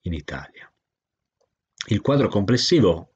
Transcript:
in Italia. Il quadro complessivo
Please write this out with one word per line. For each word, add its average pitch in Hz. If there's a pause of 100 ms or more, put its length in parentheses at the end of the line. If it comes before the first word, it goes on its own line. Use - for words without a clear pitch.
in 85
Italia. - (1160)
Il 104
quadro 135
complessivo 101